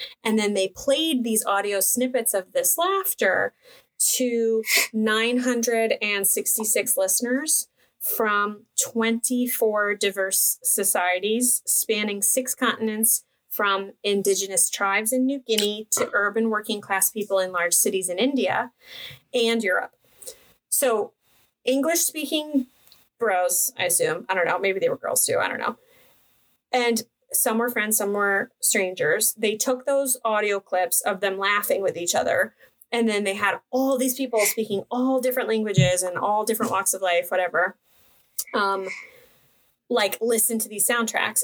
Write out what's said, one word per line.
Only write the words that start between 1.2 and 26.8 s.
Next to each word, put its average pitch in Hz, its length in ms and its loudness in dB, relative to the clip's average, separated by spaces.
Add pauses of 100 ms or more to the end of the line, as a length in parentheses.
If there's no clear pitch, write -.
these 220 220 0
audio 202 340 0
snippets 247 540 0
of - 180 -4
this - 260 0
laughter 320 760 0 (640)
to 233 440 2 (300)
nine 220 460 2
hundred 233 640 0
and 202 260 0
sixty-six 214 680 0
listeners 254 720 0 (320)
from 208 640 -2 (120)
twenty-four 226 1160 0
diverse 196 680 -2
societies 202 1000 0
spanning 208 560 -2
six - 320 0
continents, 220 680 0 (260)
from 196 440 0 (100)
indigenous 196 640 0
tribes 202 440 -2
in 254 120 2
New 277 140 0
Guinea 208 520 -4
to - 200 2
urban 208 380 0
working 208 320 -4
class 190 280 0
people 196 300 -2
in 185 140 -2
large 175 200 -2
cities 185 360 0
in 180 100 -4
India 247 520 0 (600)
and 233 300 0
Europe. 190 300 -2 (760)
So 226 460 0 (500)
English-speaking 302 1040 0 (520)
bros, 185 600 2
I 185 60 0
assume, 165 440 2
I 185 60 0
don't 175 100 2
know, 175 140 2
maybe 196 200 0
they - 100 2
were - 80 -2
girls - 280 -2
too, - 140 2
I 185 80 2
don't - 120 -4
know. - 160 -4 (960)
And 240 300 2 (320)